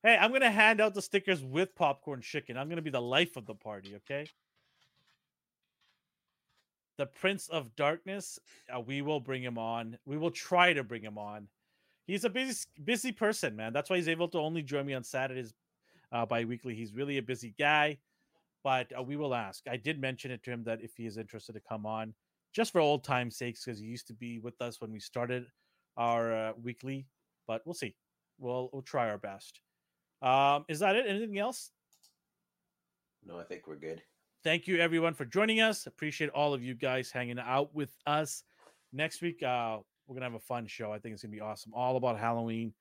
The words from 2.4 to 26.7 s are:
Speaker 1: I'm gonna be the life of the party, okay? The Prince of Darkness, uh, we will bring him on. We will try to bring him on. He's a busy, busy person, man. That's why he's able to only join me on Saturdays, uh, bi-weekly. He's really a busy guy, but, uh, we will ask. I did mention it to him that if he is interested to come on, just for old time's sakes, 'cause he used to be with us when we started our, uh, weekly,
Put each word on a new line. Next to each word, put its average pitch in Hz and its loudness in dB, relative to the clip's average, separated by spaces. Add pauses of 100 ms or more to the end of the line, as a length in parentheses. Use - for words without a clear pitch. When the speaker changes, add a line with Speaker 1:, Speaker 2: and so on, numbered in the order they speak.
Speaker 1:
I'm 143 -4
gonna 170 -4
be 151 -4
the 127 0
life 135 2
of 110 -10
the 107 -10
party, 101 -12
okay? 143 -8 (2750)
The 139 0
Prince - -2
of 143 -4
Darkness, 170 0 (360)
uh, 123 -4
we 135 -4
will 147 0
bring 127 -4
him 123 -4
on. 113 -4
We 143 -6
will 165 0
try 175 6
to 135 0
bring 110 -8
him 107 -10
on. 104 -10 (580)
He's 196 -2
a 240 2
busy, 254 -2 (180)
busy 226 0
person, 208 0
man. 110 -4
That's 147 -2
why 190 2
he's 165 2
able 165 2
to 170 -2
only 156 0
join 139 -2
me 139 -4
on 127 -4
Saturdays, 127 -4 (580)
uh, 117 0
bi-weekly. 117 -2
He's 110 -8
really 139 -4
a 131 0
busy 117 -8
guy, 147 4 (640)
but, 131 0
uh, 127 -6
we 135 -4
will 143 0
ask. 104 -6
I 123 -4
did 147 -2
mention 131 -4
it 120 -8
to 127 -8
him 117 -6
that 113 -4
if 113 -14
he 113 -8
is 104 -6
interested 110 -12
to 107 -12
come 107 -8
on, 110 -6 (380)
just 226 2
for 180 6
old 147 4
time's 123 0
sakes, 120 -6
'cause 113 -8
he 107 -10
used 120 -10
to 117 -14
be 117 -8
with 117 -10
us 120 -6
when 110 -8
we 107 -10
started 123 -4 (460)
our, 117 2
uh, - -8
weekly, 131 -8 (380)